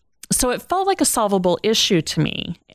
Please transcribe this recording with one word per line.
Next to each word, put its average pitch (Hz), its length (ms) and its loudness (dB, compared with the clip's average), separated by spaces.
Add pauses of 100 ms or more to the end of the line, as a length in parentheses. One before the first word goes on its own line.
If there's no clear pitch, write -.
(320)
so - 180 0
it 220 120 -2
felt 381 260 -2
like 381 140 2
a 277 40 2
solvable 196 580 2
issue 214 380 2
to - 180 -4
me. - 360 -4 (200)